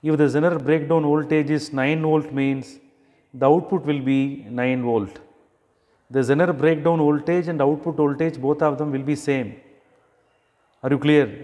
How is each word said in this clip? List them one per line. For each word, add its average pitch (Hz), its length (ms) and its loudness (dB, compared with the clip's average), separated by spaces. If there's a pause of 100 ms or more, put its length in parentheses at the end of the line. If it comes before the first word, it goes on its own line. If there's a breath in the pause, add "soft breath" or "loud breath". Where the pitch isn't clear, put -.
If 151 140 0
the 151 60 4
Zener 151 400 2
breakdown 151 400 0
voltage 147 460 0
is 147 220 -2
nine 143 300 -2
volt, 156 300 0
means 135 480 -4 (540 soft breath)
the 135 160 2
output 170 360 2
will 147 160 -2
be 135 480 -2
nine 123 340 -2
volt. 110 360 -2 (920)
The 131 100 0
Zener 143 380 2
breakdown 160 400 2
voltage 156 500 0
and 160 140 -4
output 147 340 0
voltage, 147 440 0
both 147 220 0
of 147 160 0
them 151 140 -4
will 135 120 -4
be 143 120 -2
same. 131 400 -4 (1300)
Are 131 60 -4
you 139 80 2
clear? 143 460 2